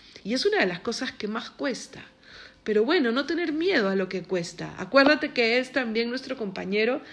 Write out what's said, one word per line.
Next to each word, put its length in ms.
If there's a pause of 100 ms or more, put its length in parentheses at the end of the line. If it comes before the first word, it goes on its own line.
(240)
Y 100
es 120
una 140
de 80
las 120
cosas 320
que 160
más 220
cuesta. 540 (600)
Pero 200
bueno, 280
no 140
tener 280
miedo 360
a 60
lo 140
que 120
cuesta. 560
Acuérdate 540
que 280
es 120
también 380
nuestro 280
compañero 640 (100)